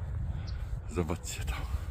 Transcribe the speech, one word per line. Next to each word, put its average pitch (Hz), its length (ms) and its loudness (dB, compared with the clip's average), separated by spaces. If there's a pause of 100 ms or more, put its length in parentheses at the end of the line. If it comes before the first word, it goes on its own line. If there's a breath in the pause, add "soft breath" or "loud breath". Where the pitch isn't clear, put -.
(920 loud breath)
Zobaczcie - 520 2
tam. - 160 2 (300 loud breath)